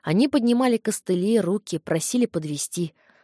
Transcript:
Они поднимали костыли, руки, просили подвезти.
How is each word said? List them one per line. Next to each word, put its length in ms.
Они 260
поднимали 480
костыли, 640
руки, 380
просили 480
подвезти. 680